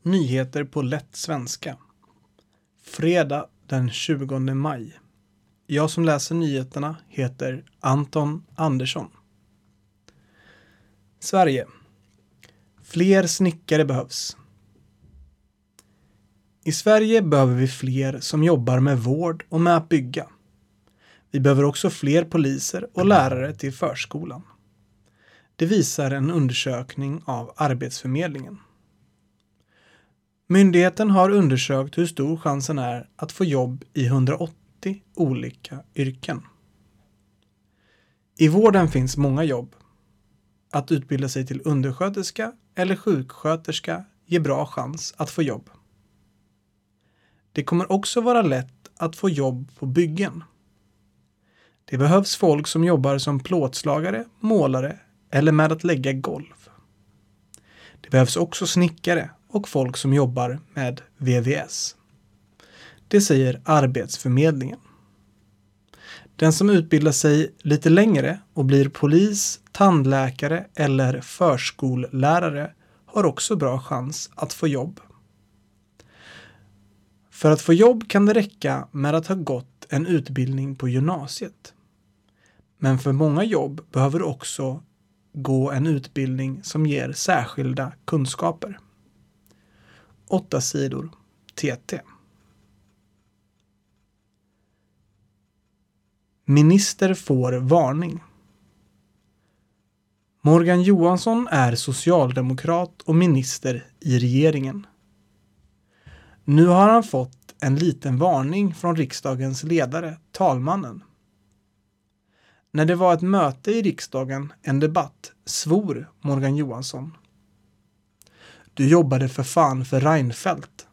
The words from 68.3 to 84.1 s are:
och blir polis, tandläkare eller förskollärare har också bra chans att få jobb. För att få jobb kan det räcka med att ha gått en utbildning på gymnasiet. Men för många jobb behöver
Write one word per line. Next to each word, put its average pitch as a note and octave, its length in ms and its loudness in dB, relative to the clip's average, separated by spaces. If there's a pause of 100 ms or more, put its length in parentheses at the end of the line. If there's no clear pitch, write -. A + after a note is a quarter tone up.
och C#3+ 100 0
blir C#3 240 4
polis, F#3 720 2 (120)
tandläkare C#3+ 1000 2
eller C3 460 0
förskollärare C#3+ 1500 -2 (320)
har G#3 180 -2
också - 320 -2
bra C3 220 -2
chans C3 560 -8
att - 180 -8
få - 160 -4
jobb. C#3+ 320 -6 (2250)
För - 200 2
att D3+ 100 4
få E3+ 120 2
jobb A3+ 360 6
kan G3+ 180 2
det G#3+ 80 4
räcka C#3 580 -2
med D3 220 -2
att D#3+ 120 -2
ha F#3+ 80 -4
gått C#3 540 -8
en D3+ 180 -2
utbildning C3+ 680 -2
på C3 120 -6
gymnasiet. C#3+ 840 -4 (1040)
Men C3 200 0
för C3+ 140 -2
många D3+ 320 0
jobb D3 360 -4 (120)
behöver C#3 260 0